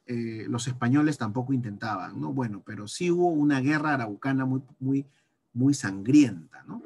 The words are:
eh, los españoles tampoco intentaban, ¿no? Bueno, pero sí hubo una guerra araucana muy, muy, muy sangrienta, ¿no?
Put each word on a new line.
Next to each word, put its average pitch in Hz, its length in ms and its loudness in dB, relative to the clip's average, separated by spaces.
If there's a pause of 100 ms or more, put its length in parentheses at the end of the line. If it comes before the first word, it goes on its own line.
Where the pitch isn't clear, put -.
eh, 113 440 -6
los 120 180 -4
españoles 139 500 2
tampoco 123 360 -4
intentaban, 104 640 -6
¿no? 147 140 -6
Bueno, 113 320 -4
pero 104 240 -12
sí 175 200 -4
hubo 175 180 4
una 147 340 2
guerra 151 320 2
araucana 131 520 -2
muy, 131 160 0 (180)
muy, 135 260 -2 (480)
muy 131 200 4
sangrienta, 104 880 2
¿no? 202 220 -12